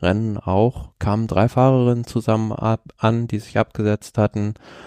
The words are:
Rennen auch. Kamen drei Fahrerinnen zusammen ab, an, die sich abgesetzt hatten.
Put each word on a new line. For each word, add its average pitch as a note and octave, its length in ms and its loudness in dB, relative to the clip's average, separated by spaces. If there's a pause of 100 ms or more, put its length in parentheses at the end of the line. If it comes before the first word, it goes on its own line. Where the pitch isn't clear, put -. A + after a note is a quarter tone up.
Rennen G#2 380 0
auch. G2+ 600 0
Kamen G#2+ 280 -2
drei G#2 220 2
Fahrerinnen B2 560 2
zusammen A2 480 -2
ab, - 440 -4
an, A#2 320 0
die A2 100 -4
sich - 200 -6
abgesetzt - 580 -2
hatten. G#2 380 0 (320)